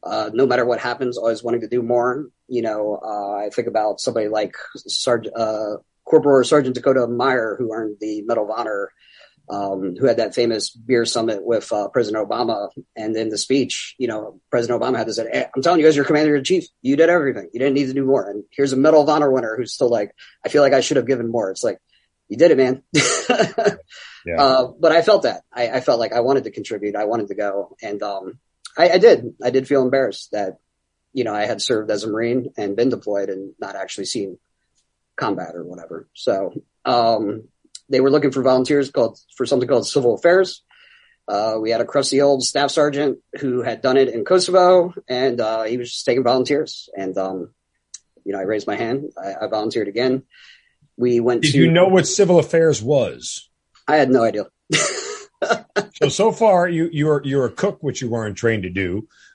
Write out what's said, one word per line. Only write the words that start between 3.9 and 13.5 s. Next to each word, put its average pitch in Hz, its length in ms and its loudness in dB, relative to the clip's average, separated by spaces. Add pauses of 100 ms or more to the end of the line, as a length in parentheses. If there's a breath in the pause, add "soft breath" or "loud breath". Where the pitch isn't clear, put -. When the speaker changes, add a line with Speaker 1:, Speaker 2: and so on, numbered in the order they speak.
Speaker 1:
somebody 113 280 -2
like 107 260 -4 (220)
Sarge-, 113 600 -4
uh, 110 400 -4 (300)
Corporal 143 340 4
or 123 40 4
Sergeant 127 320 2
Dakota 127 320 0
Meyer, 120 520 -2
who 113 140 -4
earned 110 260 -6
the 107 240 -8
Medal 110 220 -2
of 104 120 -10
Honor, 104 340 -6 (580 soft breath)
um, 98 500 -6
who 135 80 0
had 113 100 2
that 110 160 -2
famous 113 360 -2
beer 117 360 -2
summit 110 380 -4
with, 113 300 -2
uh, 104 160 -2
President 107 380 -2
Obama. 113 420 -4 (260)
And 110 200 -6
in 110 140 -4
the 107 80 -6
speech, - 600 -2